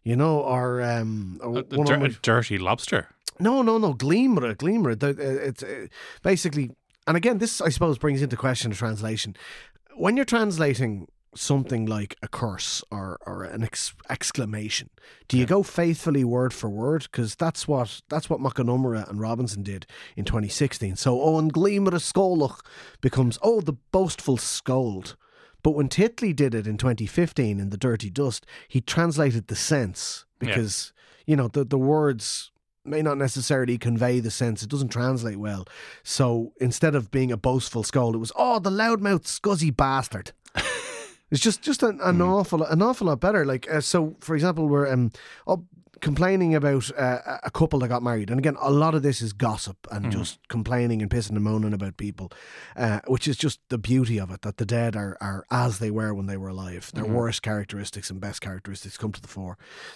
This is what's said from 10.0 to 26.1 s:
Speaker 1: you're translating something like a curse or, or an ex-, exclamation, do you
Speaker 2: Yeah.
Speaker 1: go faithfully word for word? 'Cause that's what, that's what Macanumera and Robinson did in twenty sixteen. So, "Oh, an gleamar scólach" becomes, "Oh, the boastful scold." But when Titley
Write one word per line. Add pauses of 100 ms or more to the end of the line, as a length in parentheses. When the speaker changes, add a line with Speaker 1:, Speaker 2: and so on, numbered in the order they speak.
Speaker 1:
you're
translating (300)
something
like
a
curse
or,
or
an
ex-, (140)
exclamation, (380)
do
you
Speaker 2:
Yeah.
Speaker 1:
go
faithfully
word
for
word?
'Cause
that's
what,
that's
what
Macanumera
and
Robinson
did (300)
in
twenty
sixteen.
So,
"Oh,
an
gleamar
scólach" (400)
becomes,
"Oh,
the (180)
boastful
scold." (460)
But
when
Titley